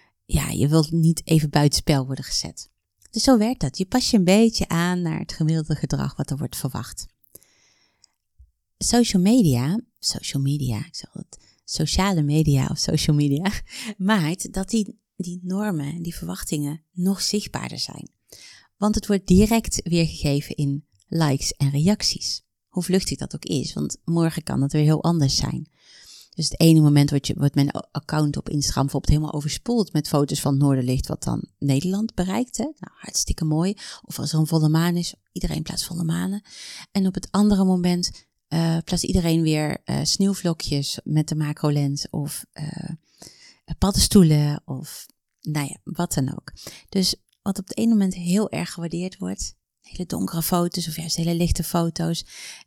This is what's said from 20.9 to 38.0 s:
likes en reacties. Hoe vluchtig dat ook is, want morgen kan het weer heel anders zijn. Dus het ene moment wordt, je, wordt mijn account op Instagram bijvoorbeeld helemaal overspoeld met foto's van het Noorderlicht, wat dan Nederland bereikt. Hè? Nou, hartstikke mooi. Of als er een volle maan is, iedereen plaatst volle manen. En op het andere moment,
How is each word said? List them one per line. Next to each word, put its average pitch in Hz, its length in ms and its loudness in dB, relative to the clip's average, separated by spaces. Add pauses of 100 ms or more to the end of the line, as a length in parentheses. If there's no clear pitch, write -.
likes 151 460 0
en 139 160 0
reacties. - 760 0 (220)
Hoe - 160 -6
vluchtig 180 340 0
dat - 180 -8
ook 143 100 -10
is, - 280 -2
want - 300 -4
morgen 165 400 0
kan 131 180 -2
het 143 100 0
weer 151 120 2
heel 151 200 4
anders 156 320 2
zijn. - 340 -4 (600)
Dus - 200 -6
het - 100 -10
ene 165 200 8
moment 147 300 6
wordt, 143 180 -2
je, - 100 -2
wordt 143 180 0
mijn 143 160 2
account - 640 -4
op - 120 -8
Instagram 139 340 -2
bijvoorbeeld 139 300 0
helemaal 151 220 0
overspoeld 170 580 -2
met 151 140 0
foto's 143 340 0
van 139 120 0
het 139 80 2
Noorderlicht, 131 460 2
wat - 160 -6
dan - 240 -4 (120)
Nederland 180 560 0
bereikt. 190 420 -4
Hè? - 60 -4
Nou, - 320 -10
hartstikke - 500 -4
mooi. 160 280 0 (280)
Of - 180 -14
als 156 140 -4
er 156 60 2
een 156 80 4
volle 156 220 4
maan 165 260 2
is, 175 200 -4 (160)
iedereen 156 320 -4
plaatst 156 220 -6
volle 170 180 -6
manen. 180 380 -4 (500)
En 190 160 2
op 185 60 0
het - 180 -8
andere 202 320 4
moment, 180 600 0 (220)